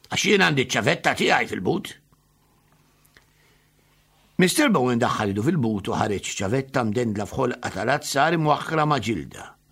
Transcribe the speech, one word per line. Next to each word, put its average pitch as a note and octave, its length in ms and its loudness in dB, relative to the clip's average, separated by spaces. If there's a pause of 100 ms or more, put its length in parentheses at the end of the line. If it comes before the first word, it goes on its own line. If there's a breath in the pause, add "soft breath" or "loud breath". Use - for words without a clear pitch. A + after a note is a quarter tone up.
"Għax - 180 -2
jien G3+ 140 4
għandi D3+ 260 2
ċavetta C3 480 0
tiegħi C#3 320 2
fil-but." - 480 -4 (2500 soft breath)
Mister C#4+ 300 4
Bowen B2+ 300 2
daħħal G#2+ 340 0
idu G#2 100 -2
fil-but A#2 460 0
u G#2+ 80 -2
ħareġ G#2+ 320 -2 (100)
ċavetta C3 480 -2
mdendla G#2+ 380 -2
f'ħolqa B2 480 -4
tal-azzar C#3+ 640 0
imwaħħra D3+ 500 0
ma' C#3+ 120 0
ġilda, F2+ 440 -6 (280)